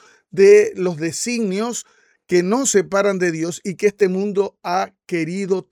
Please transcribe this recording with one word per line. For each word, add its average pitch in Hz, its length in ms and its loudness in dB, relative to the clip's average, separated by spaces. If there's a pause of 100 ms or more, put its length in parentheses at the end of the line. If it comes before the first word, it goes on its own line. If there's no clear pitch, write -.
(320)
de 202 440 6
los 180 220 -4
designios 214 880 -6 (400)
que 180 160 2
nos 220 280 -2
separan 196 500 0
de 175 140 0
Dios 160 320 -8
y 185 100 -6
que 208 120 0
este 196 200 2
mundo 196 560 -4
ha 190 300 -4 (120)
querido 180 640 -4